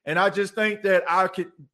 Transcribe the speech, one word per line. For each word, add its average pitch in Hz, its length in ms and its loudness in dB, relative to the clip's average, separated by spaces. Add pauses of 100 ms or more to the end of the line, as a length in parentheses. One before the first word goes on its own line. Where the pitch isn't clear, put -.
and 151 120 -4
I 190 140 2
just 196 240 -4
think 214 280 -2
that 190 260 2
our 185 200 2
co-, 185 160 -6 (300)